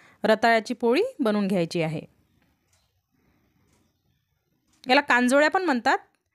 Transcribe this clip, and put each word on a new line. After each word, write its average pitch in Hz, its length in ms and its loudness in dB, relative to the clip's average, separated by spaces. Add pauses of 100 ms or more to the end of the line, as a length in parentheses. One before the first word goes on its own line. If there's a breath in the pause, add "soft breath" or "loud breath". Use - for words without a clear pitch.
(240 soft breath)
रताळ्याची 226 500 0
पोळी 247 280 0 (180)
बनवून 208 280 -2
घ्यायची 175 340 -4
आहे. 156 180 -6 (3000)
याला 269 120 4
कांजोळ्या 269 500 2
पण 381 140 -2
म्हणतात, 277 340 0 (360)